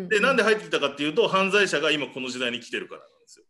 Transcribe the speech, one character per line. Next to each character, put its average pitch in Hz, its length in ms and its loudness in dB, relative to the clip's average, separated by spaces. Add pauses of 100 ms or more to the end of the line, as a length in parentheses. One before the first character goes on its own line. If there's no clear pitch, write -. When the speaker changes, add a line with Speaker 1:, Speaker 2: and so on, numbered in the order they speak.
Speaker 1:
ん。 175 60 -10
Speaker 2:
で、 214 100 2
な 240 120 4
ん 254 60 0
で 214 60 4
入 214 100 4
っ 214 40 2
て - 60 -12
き 165 60 -16
た 156 100 0
か 139 80 2
っ - 80 -10
て 147 80 -4
い 151 60 0
う 156 40 -4
と、 214 140 4
犯 190 220 2
罪 196 180 4
者 156 140 -2
が 151 100 2
今 147 160 -2
こ - 140 -12
の 127 80 -8
時 127 100 -8
代 123 120 -2
に 117 100 -6
来 - 80 -18
て 113 100 -4
る 90 80 -8
か 82 80 -16
ら 73 60 -18
な 67 60 -20
ん - 20 -20
で - 180 -20
す - 120 -20
よ。 - 100 -20